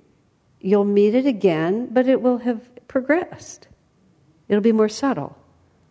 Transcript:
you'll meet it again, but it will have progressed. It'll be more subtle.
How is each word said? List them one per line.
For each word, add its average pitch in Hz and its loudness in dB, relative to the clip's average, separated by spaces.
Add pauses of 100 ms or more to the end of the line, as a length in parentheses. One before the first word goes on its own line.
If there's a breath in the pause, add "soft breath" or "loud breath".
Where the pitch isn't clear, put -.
(580)
you'll 202 0
meet 202 2
it 262 2
again, 196 0
but 247 0
it 247 2
will 247 0
have 240 -8
progressed. - -4 (800)
It'll 208 2
be 226 4
more 214 2
subtle. 214 -6 (520)